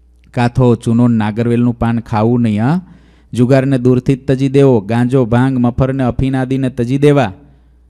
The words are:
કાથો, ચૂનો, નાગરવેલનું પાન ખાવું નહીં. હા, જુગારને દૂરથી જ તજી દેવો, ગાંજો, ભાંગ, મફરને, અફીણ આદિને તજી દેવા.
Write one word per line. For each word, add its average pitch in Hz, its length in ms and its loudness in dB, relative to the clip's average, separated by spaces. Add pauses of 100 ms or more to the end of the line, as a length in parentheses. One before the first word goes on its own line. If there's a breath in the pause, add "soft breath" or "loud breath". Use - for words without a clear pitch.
(340)
કાથો, 120 400 0
ચૂનો, 120 340 0
નાગરવેલનું 117 720 -2
પાન 117 220 -2
ખાવું 117 400 -2
નહીં. 110 220 0
હા, 151 180 0 (520 soft breath)
જુગારને 131 460 2
દૂરથી 123 360 0
જ 123 120 -8
તજી 135 220 0
દેવો, 135 320 4
ગાંજો, 123 440 0
ભાંગ, 123 340 0
મફરને, 131 460 -2
અફીણ 131 300 -2
આદિને 131 340 -4
તજી 123 300 -4
દેવા. 139 340 2 (580)